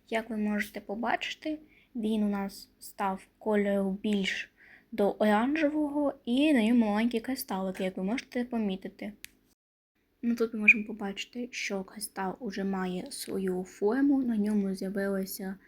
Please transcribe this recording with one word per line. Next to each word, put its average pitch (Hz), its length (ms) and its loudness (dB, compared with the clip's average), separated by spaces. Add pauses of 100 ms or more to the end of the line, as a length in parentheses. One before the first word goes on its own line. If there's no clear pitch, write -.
Як 220 200 -2
ви 220 80 -4
можете 208 420 0
побачити, 240 800 -4 (360)
він 214 280 0
у 208 60 2
нас 196 400 -4 (100)
став 190 480 -4 (120)
кольору 202 520 2 (120)
більш 202 460 0 (420)
до 208 200 2
оранжевого, 285 1000 2 (120)
і 285 280 4
на 233 100 6
ньому 226 220 6
маленькі 220 340 2
кристалики, 190 640 -4
як 185 140 -2
ви 185 60 -4
можете 247 400 -2
помітити. 208 680 -4 (1080)
Ну, 233 140 0
тут 233 180 0
ми 220 60 -6
можемо 214 240 4
побачити, 220 680 -8
що 196 320 -4
кристал 190 560 -6
уже 196 240 -4
має 185 480 -2
свою 185 520 -2
форму, 269 580 2
на 240 160 0
ньому 202 380 2
з'явилися 190 800 -4 (120)